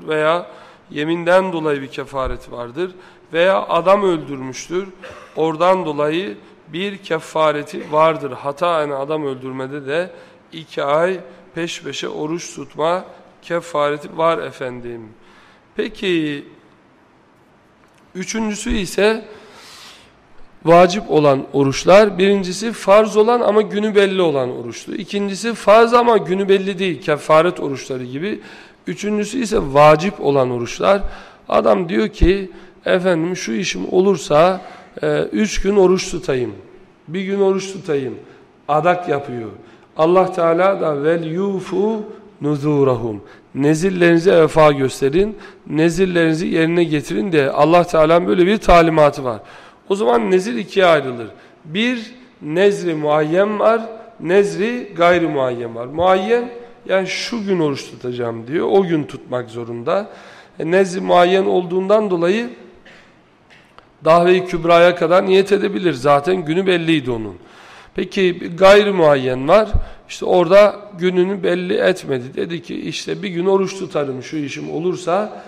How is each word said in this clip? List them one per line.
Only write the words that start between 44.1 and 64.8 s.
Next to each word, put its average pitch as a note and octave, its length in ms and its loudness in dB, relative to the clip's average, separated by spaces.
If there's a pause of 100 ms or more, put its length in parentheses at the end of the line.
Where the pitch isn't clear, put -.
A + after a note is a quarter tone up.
vefa D3+ 300 6
gösterin, C#3+ 640 0 (300)
nezirlerinizi E3 800 0
yerine E3+ 360 2
getirin." E3+ 480 -2
de C#3 200 2
Allah D#3+ 320 4
Teala'nın E3 440 2
böyle F#3+ 180 2
bir G#3 120 2
talimatı D#3+ 640 4
var. A2+ 160 -4 (500)
O G3+ 60 0
zaman A3+ 360 2
nezir F#3 220 0
ikiye G3 320 0
ayrılır. C3 420 2 (380)
Bir, A3+ 500 -6 (260)
nezri F3 520 0
muayyen D#3 640 0
var, A3+ 220 2 (380)
nezri G3 760 -2
gayri E3+ 320 4
muayyen B2 480 -4
var. A#2+ 100 -10
Muayyen, F#3+ 640 0 (360)
yani F#3+ 220 -2
"Şu G#3+ 380 -8
gün F#3+ 140 0
oruç D3 320 -4
tutacağım." A#2+ 560 -8
diyor, D#3 240 -4
o G3 120 4
gün E3 200 -2
tutmak B2+ 460 -10
zorunda. A#2+ 600 -6 (500)
E, D#3 120 -4
nezri F#3 300 0
muayyen F3+ 440 4
olduğundan F#3+ 640 0
dolayı F#3 400 -2 (1600)
Dahve-i F3 400 4
Kübra'ya E3+ 500 4